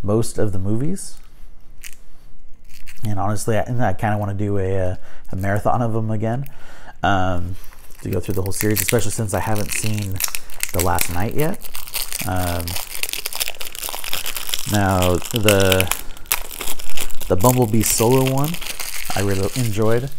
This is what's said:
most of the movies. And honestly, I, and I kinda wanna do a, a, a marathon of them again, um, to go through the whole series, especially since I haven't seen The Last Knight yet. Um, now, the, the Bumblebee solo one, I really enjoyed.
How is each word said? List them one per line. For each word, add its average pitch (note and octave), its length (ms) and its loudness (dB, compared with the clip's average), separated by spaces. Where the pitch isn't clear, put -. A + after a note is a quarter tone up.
most G#2 380 0
of G#2+ 120 6
the F#2+ 60 4
movies. A2+ 600 0
And G2+ 120 4
honestly, G#2 360 0
I, G2+ 60 2
and B2 220 0
I G2+ 100 2
kinda G#2 240 0
wanna G2+ 160 -4
do G2+ 240 -2
a, F#2+ 200 0
a, F#2 220 0
a - 40 0
marathon G2 480 0
of A2+ 100 0
them A2 160 -2
again, A2 360 -2
um, F#2 520 2
to - 80 -8
go F#2 100 -2
through - 140 -4
the F#2+ 80 0
whole F#2+ 100 -2
series, G#2+ 300 0
especially - 300 2
since G#2 240 -4
I F#2 60 0
haven't G#2+ 300 0
seen G#2 460 -2
The F2+ 100 0
Last F2 300 2
Knight F2 220 0
yet. D#3+ 240 2
Um, F2+ 380 -2
now, F#2+ 460 2
the, G2 520 2
the F#2 80 4
Bumblebee A2+ 480 2
solo C3 500 0
one, C#3 160 0
I F#2+ 60 0
really G2 340 0
enjoyed. A#2 640 0